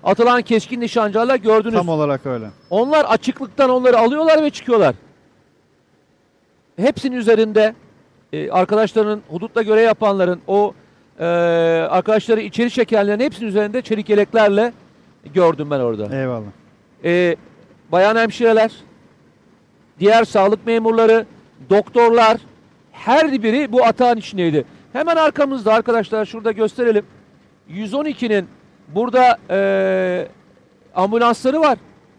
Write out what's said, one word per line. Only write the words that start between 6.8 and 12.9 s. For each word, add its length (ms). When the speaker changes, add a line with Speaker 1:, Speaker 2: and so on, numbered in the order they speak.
Speaker 1:
üzerinde, 580
e, 180
arkadaşlarının, 800
hudutta 340
görev 220
yapanların, 600
o, 280
e, 60
arkadaşları 500
içeri 300
çekenlerin 500